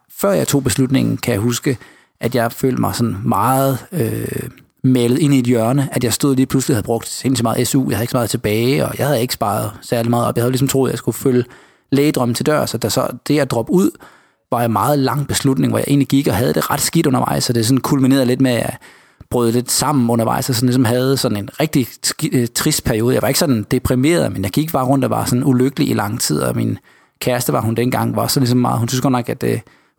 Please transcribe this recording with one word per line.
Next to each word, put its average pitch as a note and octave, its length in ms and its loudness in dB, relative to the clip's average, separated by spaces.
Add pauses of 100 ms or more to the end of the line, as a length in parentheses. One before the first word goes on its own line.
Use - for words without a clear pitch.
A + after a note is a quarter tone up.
(200)
før - 120 0
jeg C#3 160 0
tog C#3+ 160 0
beslutningen, B2+ 540 0
kan A#2+ 140 -4
jeg G#2 100 0
huske, A#2+ 360 -2 (420)
at A#2+ 160 -2
jeg A#2 160 0
følte B2 300 -2
mig F#2+ 140 -2
sådan A2 280 -2
meget... B2 680 0
Øh, A2+ 360 -4 (560)
malet B2+ 360 4
ind C#3+ 140 4
i C3+ 60 4
et B2 60 0
hjørne, B2 460 2
at B2+ 120 -2
jeg A2+ 100 -2
stod C#3 220 0
lige C3 100 2
pludselig C3 300 0
havde G2+ 100 -2
brugt A#2 220 -4
sindssygt B2+ 360 -2
meget A#2 240 0
S - 80 0
U, C3 140 2
jeg G2 80 -2
havde G#2+ 60 -2
ikke A#2+ 80 -6
så C3 60 0
meget A#2 120 0
tilbage, A#2+ 560 0
og A2 120 -6
jeg B2 100 -2
havde C#3 140 0
ikke B2 120 -4
sparet G#2+ 380 -4 (100)
særlig A#2 280 -2
meget A#2+ 180 0
op. A#2 80 -4
Jeg A#2+ 80 0
havde B2 80 0
ligesom C3 160 0
troet, C3+ 220 0
at - 20 -2
jeg A#2 60 -6
skulle - 180 -4
følge B2 300 0 (460)
lægedrømmen C3+ 440 2
til - 100 -4
dør, D3+ 200 2
så, - 120 -4
der A#2 120 -2
så - 180 -2 (200)
det D3 120 2
at C3+ 120 -2
droppe A#2 220 -2
ud, F#3+ 160 4 (640)
var A#2+ 100 0
en A#2+ 100 2
meget A#2 280 2
lang C3+ 280 0
beslutning, C3 440 0
hvor A2 60 0
jeg A2 100 0
egentlig C#3+ 200 2
gik C#3 200 2
og C3+ 80 2
havde B2+ 180 2
det - 180 -2
ret C#3+ 100 -2
skidt E3 260 0
undervejs, C3 360 0
så B2+ 100 -2
det A#2 120 0
sådan B2+ 160 2
kulminerede C3+ 440 2
lidt B2+ 160 2
med, C3 100 4
at A#2+ 60 0
jeg - 200 -4 (520)
brød A#2+ 220 2
lidt B2 200 -2
sammen C3 380 2
undervejs, A#2 400 0
og C3 60 0
sådan B2 120 2
ligesom B2 180 4
havde B2+ 320 2
sådan A2+ 200 0
en G2+ 120 -8 (100)
rigtig D3 280 0 (160)
ski-, - 300 -4
øh, A#2+ 220 2
trist - 280 -2
periode. A#2+ 300 0
Jeg A2+ 80 0
var G#2 60 0
ikke C3+ 120 0
sådan B2+ 320 0
deprimeret, B2+ 600 0
men G2 100 -4
jeg G2+ 80 -4
gik D#3 200 -2
bare C3+ 140 0
rundt C3 200 2
og A2+ 40 -2
var A2 160 -2
sådan B2+ 200 0
ulykkelig C3+ 440 2
i C3 40 0
lang A2 260 -4
tid, D3 200 -2
og B2+ 160 -2
min A2+ 220 -2 (440)
kæreste B2 320 0
var B2+ 80 0
hun A2+ 140 -2
dengang, A#2 400 -2
var A2 120 0
så D3 120 0
ligesom B2 180 2
meget, B2 220 2
hun A#2 80 0
synes B2+ 140 -4
godt C#3 100 0
nok, B2 180 -2
at, A#2+ 140 -6
øh, A2+ 160 0 (400)